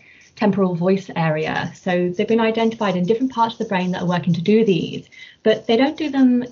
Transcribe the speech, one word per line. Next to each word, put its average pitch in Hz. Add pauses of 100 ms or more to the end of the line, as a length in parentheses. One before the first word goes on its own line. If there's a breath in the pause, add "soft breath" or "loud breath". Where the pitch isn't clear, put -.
(360 loud breath)
temporal 190
voice 190
area. 156
So 180
they've 208
been 226
identified 220
in 180
different 226
parts 226
of -
the 220
brain 180
that 165
are 175
working 175
to 170
do 214
these, - (360 loud breath)
but 220
they 226
don't 277
do 302
them 254